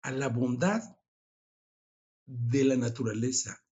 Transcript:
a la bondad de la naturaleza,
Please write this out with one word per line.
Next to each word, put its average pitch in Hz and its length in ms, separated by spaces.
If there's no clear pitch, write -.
a 131 60
la 135 160
bondad 127 680
de 127 400
la 135 100
naturaleza, 117 960